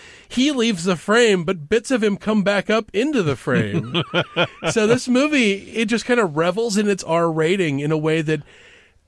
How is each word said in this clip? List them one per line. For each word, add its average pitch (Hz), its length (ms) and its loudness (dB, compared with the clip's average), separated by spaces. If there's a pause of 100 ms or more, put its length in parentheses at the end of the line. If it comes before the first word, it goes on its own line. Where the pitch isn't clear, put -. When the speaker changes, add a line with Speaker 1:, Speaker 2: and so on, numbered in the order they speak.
(300)
Speaker 1:
he 269 220 0
leaves 226 320 0
the 185 120 0
frame, 208 480 2
but 156 240 -6
bits 240 240 -2
of 233 120 0
him 208 140 0
come 214 260 0
back 202 260 0
up 220 240 0
into 254 300 0
the 143 120 0
frame. 120 720 -2
Speaker 2:
<laughs> - 640 -2
Speaker 1:
So 214 140 2
this 240 220 2
movie, 254 460 2
it 220 320 -4
just 220 200 -2
kinda 240 200 2
revels 180 520 -2
in 208 100 0
its 202 160 -2
R 165 280 0
rating 160 480 0
in 147 120 -2
a 156 60 0
way 156 240 0
that, 156 220 -4 (640)